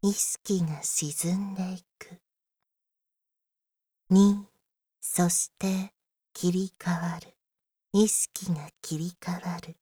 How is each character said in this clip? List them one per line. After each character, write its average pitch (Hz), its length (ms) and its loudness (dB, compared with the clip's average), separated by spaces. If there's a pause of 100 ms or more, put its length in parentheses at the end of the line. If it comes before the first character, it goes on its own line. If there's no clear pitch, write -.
意 202 120 2
識 - 500 -2
が 151 200 -4
沈 180 680 -2
ん 196 40 -10
で 185 180 -6
い 180 120 -12 (140)
く。 - 220 -20 (1900)
二、 202 380 8 (540)
そ - 280 2
し - 300 0
て 190 340 -4 (400)
切 180 200 0
り 185 260 -2
替 - 120 -4
わ 170 280 -2
る。 - 180 -20 (560)
意 214 160 6
識 - 440 -2
が 151 180 -6 (100)
切 - 180 -6
り 175 220 -6
替 175 120 -6
わ 175 260 -8
る。 170 240 -16